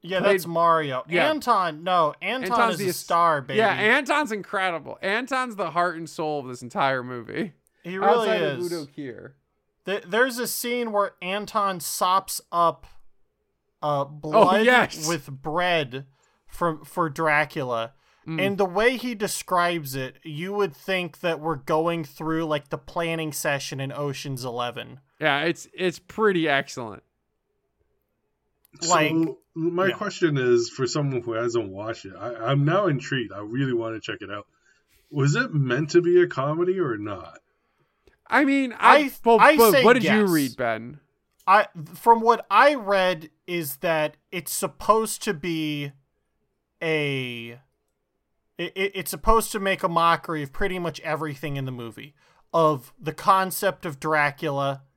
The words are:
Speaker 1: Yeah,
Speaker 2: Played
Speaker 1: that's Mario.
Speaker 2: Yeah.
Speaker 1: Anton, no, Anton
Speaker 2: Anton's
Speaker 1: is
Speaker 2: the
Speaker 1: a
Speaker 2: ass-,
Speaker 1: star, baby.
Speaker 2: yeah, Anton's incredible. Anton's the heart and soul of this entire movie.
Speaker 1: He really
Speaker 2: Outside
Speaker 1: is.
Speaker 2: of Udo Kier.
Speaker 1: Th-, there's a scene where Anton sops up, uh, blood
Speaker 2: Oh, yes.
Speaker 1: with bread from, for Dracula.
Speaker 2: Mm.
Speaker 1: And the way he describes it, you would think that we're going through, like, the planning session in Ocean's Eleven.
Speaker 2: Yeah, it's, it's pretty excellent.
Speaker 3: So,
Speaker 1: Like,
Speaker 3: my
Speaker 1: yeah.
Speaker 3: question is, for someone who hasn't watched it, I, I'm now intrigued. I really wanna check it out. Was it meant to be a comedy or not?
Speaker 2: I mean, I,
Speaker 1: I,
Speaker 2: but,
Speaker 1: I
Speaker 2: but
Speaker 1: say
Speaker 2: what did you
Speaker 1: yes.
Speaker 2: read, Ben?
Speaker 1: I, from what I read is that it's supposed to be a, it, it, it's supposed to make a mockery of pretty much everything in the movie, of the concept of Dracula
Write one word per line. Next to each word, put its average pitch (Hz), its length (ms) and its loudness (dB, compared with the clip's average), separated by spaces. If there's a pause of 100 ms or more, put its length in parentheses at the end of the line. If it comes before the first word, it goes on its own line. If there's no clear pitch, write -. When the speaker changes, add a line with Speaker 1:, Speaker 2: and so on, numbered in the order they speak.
Speaker 1:
Yeah, 180 200 -4
Speaker 2:
Played 202 140 4
Speaker 1:
that's 175 120 -2
Mario. 165 640 2
Speaker 2:
Yeah. 170 200 2
Speaker 1:
Anton, 196 540 0
no, 175 400 2
Anton 208 300 -4
Speaker 2:
Anton's 226 220 2
Speaker 1:
is - 40 -6
Speaker 2:
the 202 80 -4
Speaker 1:
a - 40 0
Speaker 2:
ass-, 170 60 -6
Speaker 1:
star, 170 460 0
baby. 135 160 -2
Speaker 2:
yeah, 208 140 2
Anton's 254 580 0
incredible. 185 720 -4
Anton's 240 540 -4
the 175 160 -4
heart 175 240 0
and 165 120 -10
soul 151 320 -4
of 127 60 -12
this 123 160 -12
entire 135 400 -2
movie. 123 500 -8 (300)
Speaker 1:
He 180 160 -10
really 214 320 4
Speaker 2:
Outside 214 120 0
Speaker 1:
is. 151 300 -4
Speaker 2:
of - 0 -
Udo 151 240 -8
Kier. 123 360 -12 (540)
Speaker 1:
Th-, 196 200 -4
there's 226 320 0
a 240 80 -4
scene 240 460 -4
where 202 280 0
Anton 196 600 -4
sops 190 600 -2 (120)
up, 170 340 2 (960)
uh, 147 220 0
blood 160 560 4
Speaker 2:
Oh, - 20 2
yes. 226 460 2
Speaker 1:
with 165 220 -4
bread 147 760 -2 (400)
from, 156 380 -4
for 165 260 -2
Dracula. 147 840 -2 (300)
Speaker 2:
Mm. 160 220 -6
Speaker 1:
And 196 120 -2
the 196 80 2
way 214 320 0
he 247 180 -6
describes 175 800 -2
it, 131 260 -8
you 165 300 -10
would 202 240 -2
think 185 440 -6
that 165 200 -2
we're 160 160 -4
going 160 480 -2
through, 160 400 -6
like, 151 240 -4
the 156 100 -6
planning 165 540 -6
session 143 480 -4
in 135 100 -6
Ocean's 135 540 -8
Eleven. 120 560 -8 (200)
Speaker 2:
Yeah, 143 200 0
it's, 165 340 -4
it's 175 240 -4
pretty 185 500 0
excellent. 135 540 -4 (1800)
Speaker 3:
So, - 80 -2
Speaker 1:
Like, 156 220 4 (420)
Speaker 3:
my 175 320 0
Speaker 1:
yeah. 185 80 0
Speaker 3:
question 180 420 0
is, 123 320 4
for 131 180 -4
someone 135 360 -2
who 117 100 -6
hasn't 113 380 -2
watched 107 340 -10
it, 95 140 -14
I, 104 160 -10 (160)
I'm 143 160 2
now 190 200 2
intrigued. 131 460 -2
I 98 80 -12
really 123 320 -2
wanna 113 260 -2
check 101 220 -10
it 95 100 -12
out. 104 160 -10 (640)
Was 143 240 2
it 160 200 -2
meant 139 360 0
to 175 120 6
be 175 180 6
a 170 60 6
comedy 170 520 -2
or 135 200 -2
not? 95 400 -10 (880)
Speaker 2:
I 277 160 4
mean, 277 340 2
I, 247 200 8
Speaker 1:
I, 277 120 2 (120)
Speaker 2:
but, 233 160 6
Speaker 1:
I 285 180 8
Speaker 2:
but 233 160 8
Speaker 1:
say 262 120 6
Speaker 2:
what 254 100 10
did 247 100 2
you 214 160 4
Speaker 1:
yes. 202 100 4
Speaker 2:
read, 139 260 0
Ben? 120 440 -6 (460)
Speaker 1:
I, 202 200 6 (280)
from 226 260 6
what 226 300 4
I 254 240 8
read 190 560 0 (160)
is 170 300 -4
that 156 420 -2 (120)
it's - 220 -8
supposed - 680 0
to 208 120 -4
be 151 580 -4 (880)
a, 131 760 -4 (1000)
it, 175 180 -6
it, 196 180 -4
it's 190 160 -8
supposed 220 420 2
to 220 80 -6
make 196 220 -2
a 190 60 0
mockery 165 540 0
of 139 100 -10
pretty 185 260 -2
much 170 220 -6
everything 151 560 -6
in 135 80 -4
the 131 80 -8
movie, 120 420 -14 (380)
of 156 480 0
the 151 140 -8
concept 190 720 0
of 143 120 -8
Dracula 139 840 -2 (140)